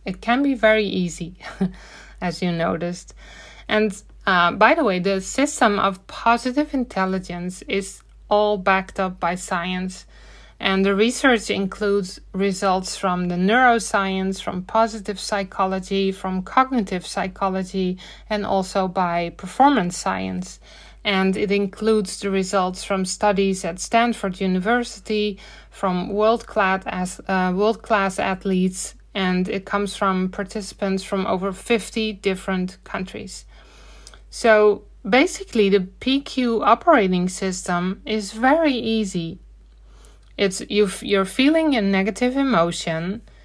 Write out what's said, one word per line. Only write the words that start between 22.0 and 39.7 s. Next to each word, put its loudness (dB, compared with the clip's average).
the -4
results -2
from -2
studies 0
at -8
Stanford 0
University, -2
from -2
world-class 2
as-, -6
uh, 0
world-class 0
athletes, -2
and 0
it -6
comes -4
from 0
participants -4
from -4
over -2
fifty -2
different -4
countries. -10
So 4
basically, 2
the 6
P -2
Q -2
operating 4
system -4
is -4
very 2
easy. -4